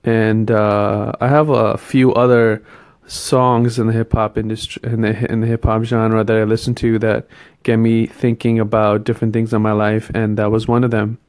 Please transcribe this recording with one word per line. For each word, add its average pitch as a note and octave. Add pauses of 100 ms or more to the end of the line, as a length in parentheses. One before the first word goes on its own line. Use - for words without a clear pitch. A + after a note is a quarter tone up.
And, A2
uh, G#2
I A#2+
have D3+
a A2+
few B2+
other A#2 (460)
songs A#2+
in A2+
the A2
hip A2+
hop A2
industry, A2
in A#2
the, A2
in A2+
the A2+
hip A#2
hop A2
genre A2
that A2
I A2
listen A2
to A2+
that A2 (340)
get A#2
me A2+
thinking A#2
about G#2+
different A2+
things A2+
in G#2+
my G#2+
life, G#2+
and G#2+
that G#2+
was A2
one A#2+
of B2
them. A2 (100)